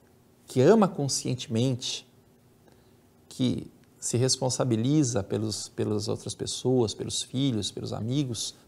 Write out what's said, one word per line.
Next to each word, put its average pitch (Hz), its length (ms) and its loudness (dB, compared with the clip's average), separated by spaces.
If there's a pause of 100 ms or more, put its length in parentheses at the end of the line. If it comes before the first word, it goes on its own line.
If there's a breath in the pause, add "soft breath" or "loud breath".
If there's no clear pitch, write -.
(460)
que - 160 2
ama 196 260 8
conscientemente, 127 1200 -4 (1200 soft breath)
que - 420 -2 (300)
se - 160 -4
responsabiliza 127 1080 2
pelos, 107 460 -4
pelas 107 380 -2
outras 107 280 -6
pessoas, 117 580 0
pelos - 300 -6
filhos, 127 480 -2
pelos 113 200 -8
amigos, 120 640 -4 (120)